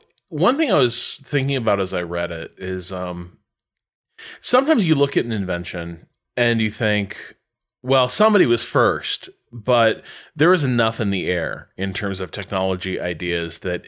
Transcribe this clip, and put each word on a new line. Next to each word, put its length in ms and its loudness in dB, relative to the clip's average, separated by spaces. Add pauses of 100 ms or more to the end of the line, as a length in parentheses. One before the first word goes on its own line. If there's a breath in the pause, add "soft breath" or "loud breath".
(300)
one 280 2
thing 140 2
I 80 4
was 440 0
thinking 340 0
about 240 2
as 120 -2
I 80 0
read 300 -4
it 260 -10
is, 340 -6
um, 460 -8 (1000 loud breath)
sometimes 480 2
you 80 4
look 220 2
at 80 2
an 80 -4
invention 760 -4 (300)
and 240 2
you 100 0
think, 640 -2 (480)
well, 240 2
somebody 380 4
was 180 2
first, 680 0 (220)
but 540 2 (280 loud breath)
there 180 4
was 120 4
enough 380 0
in 80 0
the 200 -2
air 460 -4
in 160 -4
terms 300 -6
of 100 -8
technology 680 -4
ideas 600 -4
that 280 -4